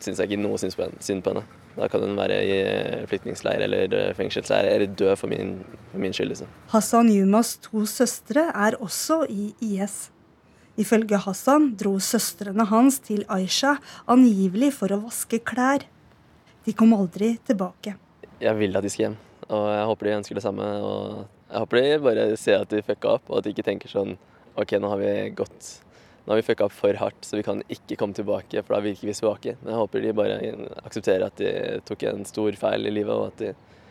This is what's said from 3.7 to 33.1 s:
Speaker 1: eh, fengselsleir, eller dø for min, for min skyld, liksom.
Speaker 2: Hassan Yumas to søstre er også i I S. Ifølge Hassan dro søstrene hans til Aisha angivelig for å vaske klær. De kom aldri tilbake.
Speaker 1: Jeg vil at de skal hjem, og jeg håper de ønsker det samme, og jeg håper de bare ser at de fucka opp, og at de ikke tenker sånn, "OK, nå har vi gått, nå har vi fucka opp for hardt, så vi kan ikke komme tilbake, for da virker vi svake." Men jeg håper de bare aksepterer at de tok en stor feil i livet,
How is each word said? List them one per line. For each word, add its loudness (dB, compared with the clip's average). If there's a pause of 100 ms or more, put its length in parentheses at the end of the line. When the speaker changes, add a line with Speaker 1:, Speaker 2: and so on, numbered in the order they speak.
Speaker 1:
eh, 0
fengselsleir, 0
eller 2
dø 2
for -8
min, -6 (280)
for -8
min -4
skyld, -4
liksom. -10 (220)
Speaker 2:
Hassan 4
Yumas 4
to -4
søstre 0
er 2
også -2
i -6
I -4
S. -8 (680)
Ifølge 2
Hassan 2
dro 0
søstrene 0
hans 6
til -4
Aisha 0 (300)
angivelig 6
for -2
å -2
vaske -6
klær. 0 (840)
De -2
kom 6
aldri 0
tilbake. -4 (460)
Speaker 1:
Jeg 2
vil 2
at 2
de -2
skal -2
hjem, -4 (320)
og 0
jeg 0
håper -2
de 2
ønsker -6
det -4
samme, -4 (160)
og -6 (220)
jeg -4
håper 2
de 4
bare 2
ser 4
at -2
de 0
fucka -2
opp, 0
og 0
at -2
de -4
ikke -4
tenker -4
sånn, -4 (380)
"OK, -2
nå 0
har -2
vi -2
gått, -8 (460)
nå 0
har 4
vi 0
fucka 2
opp -2
for 0
hardt, -4
så -8
vi -2
kan -4
ikke -10
komme -4
tilbake, -6
for 0
da 2
virker -6
vi -4
svake." -2
Men -8
jeg -2
håper -2
de -2
bare 0 (440)
aksepterer 0
at -8
de -4
tok -8
en -4
stor -2
feil -2
i -2
livet, -2